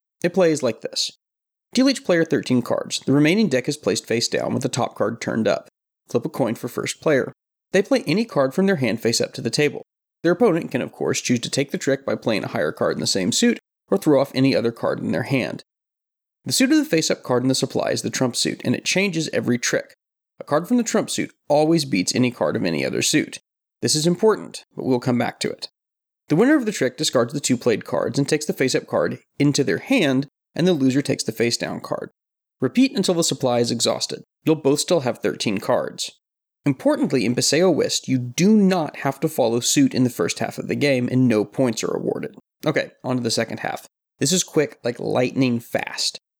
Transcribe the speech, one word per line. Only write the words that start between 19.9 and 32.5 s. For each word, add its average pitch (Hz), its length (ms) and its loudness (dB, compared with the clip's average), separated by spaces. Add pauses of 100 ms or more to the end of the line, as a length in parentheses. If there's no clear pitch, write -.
A - 40 -16
card 165 240 -2
from 247 80 2
the 240 60 2
trump - 280 -2
suit - 220 -4 (160)
always 156 360 4
beats 131 300 0
any 123 160 2
card 78 260 -2
of 113 80 -2
any 80 200 0
other 64 180 -2
suit. - 380 -2 (420)
This 117 120 0
is 151 120 -2
important, 175 580 0 (120)
but - 80 -8
we'll 127 160 0
come 123 180 0
back 117 220 -4
to - 100 -4
it. - 180 -12 (600)
The 151 80 2
winner 254 200 6
of 262 80 0
the 214 80 -2
trick 127 240 -2
discards 127 360 0
the 151 80 -6
two 131 160 0
played 113 280 0
cards - 340 -2
and 139 100 0
takes 156 180 -2
the 196 60 -2
face-up 135 340 -2
card 85 320 0 (200)
into 143 260 2
their 101 140 0
hand, 143 480 0 (280)
and 160 120 0
the 185 60 4
loser 135 300 2
takes - 220 -4
the 110 80 -4
face-down - 480 -2
card. - 300 -8 (500)